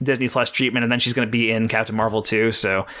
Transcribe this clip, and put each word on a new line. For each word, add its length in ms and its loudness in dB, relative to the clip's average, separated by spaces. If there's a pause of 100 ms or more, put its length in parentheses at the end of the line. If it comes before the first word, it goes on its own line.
Disney 280 0
Plus 220 0
treatment, 340 0
and 80 2
then 80 0
she's 140 0
gonna 120 0
be 240 0
in 160 2
Captain 300 0
Marvel 260 0
too. 300 2
So, 300 0 (180)